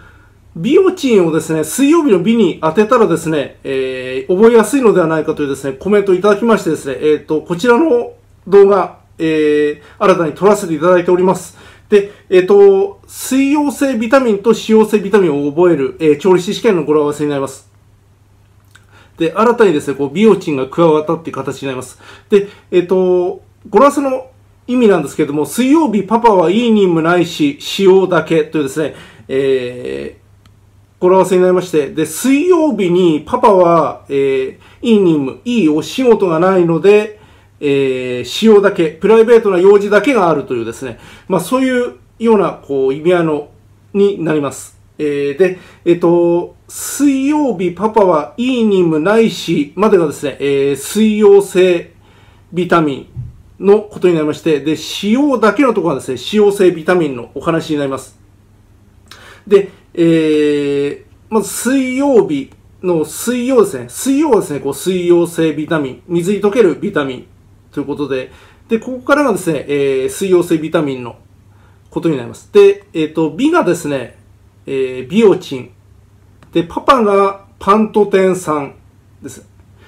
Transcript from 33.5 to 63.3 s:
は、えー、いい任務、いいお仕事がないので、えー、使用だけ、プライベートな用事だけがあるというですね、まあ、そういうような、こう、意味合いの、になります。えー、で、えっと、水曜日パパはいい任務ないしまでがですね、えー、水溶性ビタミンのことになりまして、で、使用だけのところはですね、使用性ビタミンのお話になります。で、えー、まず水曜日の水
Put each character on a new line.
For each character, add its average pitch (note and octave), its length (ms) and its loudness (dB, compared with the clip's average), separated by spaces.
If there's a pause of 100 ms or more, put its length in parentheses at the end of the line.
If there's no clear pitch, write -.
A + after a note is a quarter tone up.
は、 E3+ 560 2
え C#3+ 40 -6
ー、 C3+ 460 -2 (220)
い A#3 140 2
い G3+ 40 4
任 D#3+ 260 2
務、 - 200 -10
い A#3+ 180 0
い D#3 60 4
お D3+ 120 0
仕 C4 220 -6
事 A3 240 2
が D#3+ 140 0
な F#3+ 160 2
い F3 80 2
の E3 160 0
で、 G#3 340 2 (440)
え C3 640 -2
ー、 - 20 -8
使 - 220 -4
用 G#3 160 6
だ G3 100 2
け、 F3 160 -2
プ F3 200 -6
ラ A3 100 4
イ A3 80 6
ベ A#3 140 6
ー - 20 -2
ト G#3+ 80 -2
な F#3 80 0
用 G3 220 6
事 G3+ 100 -4
だ G3+ 140 2
け C#4+ 100 0
が F#3 160 0
あ D#3 60 0
る C#3 80 -4
と C3 100 -8
い A#2 80 -4
う A2 40 -8
で A2+ 80 -10
す C3+ 120 -14
ね、 A#2 140 -12 (280)
ま F#3 120 0
あ、 - 20 -4
そ B3+ 200 -2
う C4 40 0
い B3 220 -2
う - 80 -14 (240)
よ A3+ 160 2
う - 20 4
な、 E3 140 0
こ C3+ 380 -4
う、 C#3 40 0
意 D3+ 60 -10
味 F3 160 2
合 F3 60 2
い - 20 0
の、 D#3 260 -4 (460)
に G3 280 0
な D#3+ 80 -2
り D3+ 100 -2
ま C3+ 100 -4
す。 - 280 -18 (200)
え D3+ 40 -6 (320)
ー、 - 20 -18
で、 F#3 200 0 (260)
え F3 100 2
っ E3+ 60 -4
と、 F3 560 0 (120)
水 C4+ 600 -2
曜 C#4+ 300 -2
日 F3 140 -4
パ F#3+ 180 -4
パ A3 120 2
は E3 360 0
い B3 240 -2
い - 20 0
任 F#3+ 280 2
務 D#3 80 0
な G3+ 180 2
い A3+ 140 4
し E3+ 440 -4
ま G#3 140 0
で G3+ 80 4
が E3+ 80 0
で C#3+ 80 -4
す - 100 -14
ね、 C3+ 160 -6
え C#3 60 -4 (280)
ー、 - 20 -6
水 G#3+ 420 -2
溶 G3+ 240 6
性 F3+ 540 0 (580)
ビ E3+ 140 -4
タ E3+ 140 2
ミ C#3 280 -4 (500)
ン F3+ 60 -6
の G#3 160 4
こ - 200 -16
と F#3 60 2
に F3+ 60 2
な D#3+ 60 0
り D3+ 80 -2
ま D3+ 80 -4
し - 80 -14
て、 D3+ 160 0
で、 D3 180 -4
使 - 360 -6
用 C4+ 260 0
だ G3+ 160 2
け D4 80 2
の B3 100 2
と G3 80 -4
こ E3 80 -2
ろ C#3+ 60 -2
は B2+ 40 -6
で - 60 -14
す C3+ 60 -8
ね、 B2 80 -8
使 - 180 -6
用 G#3 140 4
性 F#3+ 200 2
ビ D#3+ 140 -6
タ F#3 80 0
ミ E3+ 140 0
ン C3+ 80 -8
の A#2 180 -14
お C#3 80 -10
話 D#3+ 300 -4
に D3 80 -2
な C#3+ 60 -4
り C3+ 40 -4
ま C3+ 80 -6
す。 - 220 -20 (1300)
で、 G3 220 4 (260)
え - 40 -2
ー、 D3 1040 0 (280)
ま A3 100 0
ず - 80 -8
水 B3+ 480 -4
曜 C4 300 2
日 C#3 240 -8 (320)
の E3+ 200 -2
水 A#3+ 440 -6